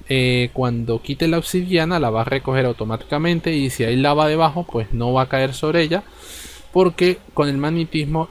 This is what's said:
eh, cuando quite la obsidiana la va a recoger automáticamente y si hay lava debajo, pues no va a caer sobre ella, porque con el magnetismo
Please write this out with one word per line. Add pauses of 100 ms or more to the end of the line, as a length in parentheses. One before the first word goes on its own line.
eh,
cuando
quite
la
obsidiana
la
va
a
recoger
automáticamente
y
si
hay
lava
debajo,
pues
no
va
a
caer
sobre
ella, (680)
porque (160)
con
el
magnetismo